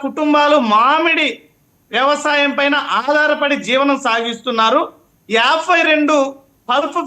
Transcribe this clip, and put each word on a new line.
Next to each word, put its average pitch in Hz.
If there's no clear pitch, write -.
కుటుంబాలు 294
మామిడి 302
వ్యవసాయం 285
పైన 285
ఆధారపడి 294
జీవనం 269
సాగిస్తున్నారు. 233
యాభై 320
రెండు 302
పల్ప్ 311